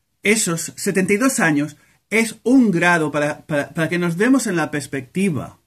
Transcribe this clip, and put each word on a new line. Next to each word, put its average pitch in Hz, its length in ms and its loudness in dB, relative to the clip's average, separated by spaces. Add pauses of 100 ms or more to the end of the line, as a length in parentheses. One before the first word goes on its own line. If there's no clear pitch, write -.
(240)
Esos 196 540 0
setenta 190 340 0
y 202 60 2
dos 262 240 0
años 151 340 0 (340)
es 226 340 -2
un 240 280 4
grado 170 400 2
para, 147 340 -4
para, 143 280 -4
para 160 160 -2
que 175 100 -2
nos 175 160 -2
demos 240 320 2
en 190 80 -2
la 151 160 -4
perspectiva. 139 960 -4